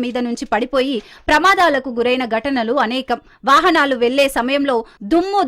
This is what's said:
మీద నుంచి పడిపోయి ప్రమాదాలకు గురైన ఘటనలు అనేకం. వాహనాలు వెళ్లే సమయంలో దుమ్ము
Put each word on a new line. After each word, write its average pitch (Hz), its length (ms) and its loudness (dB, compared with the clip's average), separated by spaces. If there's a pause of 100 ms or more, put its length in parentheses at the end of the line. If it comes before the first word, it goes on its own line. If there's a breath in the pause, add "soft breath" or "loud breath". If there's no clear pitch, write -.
మీద 247 140 -6
నుంచి 240 340 -4
పడిపోయి 254 440 -2 (320 loud breath)
ప్రమాదాలకు 311 720 2
గురైన 247 280 0 (100)
ఘటనలు 240 380 -2 (120)
అనేకం. 247 340 -4 (300 soft breath)
వాహనాలు 311 540 4
వెళ్లే 269 220 2 (120)
సమయంలో 277 380 0 (360 loud breath)
దుమ్ము 381 360 2